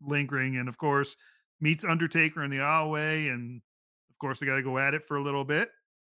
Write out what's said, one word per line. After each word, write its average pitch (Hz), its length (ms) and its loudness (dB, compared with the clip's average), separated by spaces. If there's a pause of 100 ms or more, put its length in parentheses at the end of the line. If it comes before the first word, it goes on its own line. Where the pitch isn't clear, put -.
lingering, 139 560 -2
and, 127 120 -4
of 120 100 -10
course, 139 380 2 (440)
meets 156 240 2
Undertaker 160 600 2
in 139 60 -4
the 135 80 -2
aisleway, 151 760 0
and, 120 300 -8 (480)
of - 80 -20
course, 135 220 -4
they 139 60 -4
gotta 135 160 2
go 131 160 -2
at 139 160 2
it 151 100 -6
for 147 140 -4
a 139 40 -2
little 139 220 -2
bit, 156 260 0 (300)